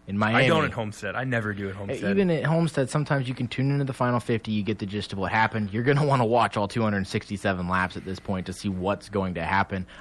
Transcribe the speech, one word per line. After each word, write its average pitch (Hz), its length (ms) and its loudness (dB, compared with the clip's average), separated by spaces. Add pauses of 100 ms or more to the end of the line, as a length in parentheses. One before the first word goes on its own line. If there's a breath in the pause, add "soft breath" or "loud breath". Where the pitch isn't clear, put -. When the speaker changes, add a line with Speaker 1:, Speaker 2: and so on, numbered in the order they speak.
Speaker 1:
in - 100 -6
Miami. 107 300 4
Speaker 2:
I - 20 6
don't 160 160 4
at 131 80 0
Homestead. 104 440 -6
I 120 80 -4
never 117 300 0
do 98 160 -4
at 92 60 -8
Homestead. 101 360 -4
Speaker 1:
Even 196 180 4
at 160 160 0
Homestead, 160 460 2
sometimes 139 360 0
you 131 60 -4
can 123 140 -4
tune 135 240 2
into 143 120 2
the 135 100 -2
final 123 260 2
fifty. 113 320 -2
You 107 100 0
get 101 160 -2
the 107 80 -6
gist 98 260 -6
of 101 60 -6
what 92 140 -2
happened. 110 420 0
You're 113 80 0
gonna 143 240 4
wanna 135 200 4
watch 110 300 2
all 104 120 0
two 117 160 -2
hundred 101 240 2
sixty-seven 98 600 -2
laps 92 300 0
at - 80 -12
this 92 140 -8
point 95 260 -4
to 92 80 -6
see 101 160 -4
what's 95 400 -2
going 95 240 -2
to 85 100 -4
happen. 95 440 0 (140)